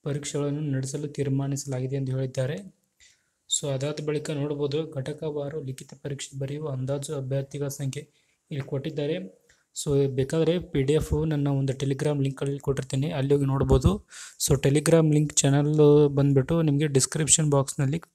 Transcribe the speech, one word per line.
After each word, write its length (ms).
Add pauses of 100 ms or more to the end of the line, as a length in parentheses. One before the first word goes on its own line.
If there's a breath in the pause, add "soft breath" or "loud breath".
ಪರೀಕ್ಷೆಗಳನ್ನು 580
ನಡೆಸಲು 460
ತೀರ್ಮಾನಿಸಲಾಗಿದೆ 880
ಎಂದು 200
ಹೇಳಿದ್ದಾರೆ. 400 (920 soft breath)
So, 240
ಅದಾದ 320
ಬಳಿಕ 240
ನೋಡ್ಬೋದು, 640
ಘಟಕವಾರು 720
ಲಿಖಿತ 300 (100)
ಪರೀಕ್ಷೆ 360
ಬರೆಯುವ 300
ಅಂದಾಜು 460
ಅಭ್ಯರ್ಥಿಗಳ 520
ಸಂಖ್ಯೆ 420 (420)
ಇಲ್ಲಿ 160
ಕೊಟ್ಟಿದ್ದಾರೆ. 760 (420 soft breath)
So, 220
ಬೇಕಾದ್ರೆ 520
ಪಿ 240
ಡಿ 100
ಎಫ್ 340
ನನ್ನ 200
ಒಂದು 260
Telegram 500
ಲಿಂಕಲ್ಲಿ 360
ಕೊಟ್ಟಿರ್ತೀನಿ, 520
ಅಲ್ಲಿ 220
ಹೋಗಿ 120
ನೋಡ್ಬೋದು. 640 (400 loud breath)
So, 120
Telegram 540
link 200
channel 760
ಬಂದ್ಬಿಟ್ಟು 520
ನಿಮಗೆ 260
description 600
ಬಾಕ್ಸ್‌ನಲ್ಲಿ 520 (140)